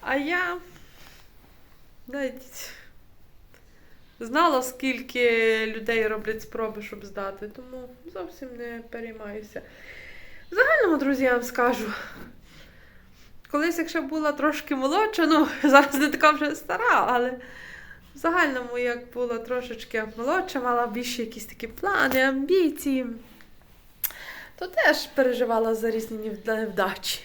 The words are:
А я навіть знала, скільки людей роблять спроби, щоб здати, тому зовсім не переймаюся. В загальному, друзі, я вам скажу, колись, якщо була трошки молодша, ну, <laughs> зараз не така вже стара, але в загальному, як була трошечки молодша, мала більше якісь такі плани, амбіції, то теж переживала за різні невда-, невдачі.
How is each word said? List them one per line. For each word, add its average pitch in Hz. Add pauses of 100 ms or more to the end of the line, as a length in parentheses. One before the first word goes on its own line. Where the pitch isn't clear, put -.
А 262
я 349 (1500)
навіть - (1500)
знала, 269
скільки 233
людей 220
роблять 220
спроби, 214
щоб 202
здати, 196
тому 254 (240)
зовсім 339
не 233
переймаюся. 220 (880)
В 339
загальному, 494
друзі, 269
я 254
вам 240
скажу, 233 (1600)
колись, 330
якщо 320
була 302
трошки 294
молодша, 339
ну, 311 (140)
<laughs> 302
зараз 277
не 285
така 302
вже 302
стара, 339
але 247 (840)
в 285
загальному, 269
як 240
була 240
трошечки 233 (120)
молодша, 294
мала 240
більше 240
якісь 220
такі -
плани, 262
амбіції, 277 (1500)
то 359
теж 359
переживала 226
за 220
різні 220
невда-, 214
невдачі. 196